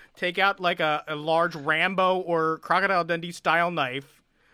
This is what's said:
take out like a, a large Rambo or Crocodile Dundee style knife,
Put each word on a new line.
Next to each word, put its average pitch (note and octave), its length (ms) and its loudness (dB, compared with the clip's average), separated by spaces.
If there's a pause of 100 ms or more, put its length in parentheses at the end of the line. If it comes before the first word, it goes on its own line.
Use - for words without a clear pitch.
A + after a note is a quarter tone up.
(160)
take F3+ 220 -4
out F#3+ 220 2
like F3 200 0
a, D3+ 260 0
a D#3 100 -6
large E3 400 0
Rambo F3+ 640 0
or D#3+ 380 -2
Crocodile F#3 460 0
Dundee E3+ 280 -6
style E3+ 400 0
knife, C#3 500 -6 (320)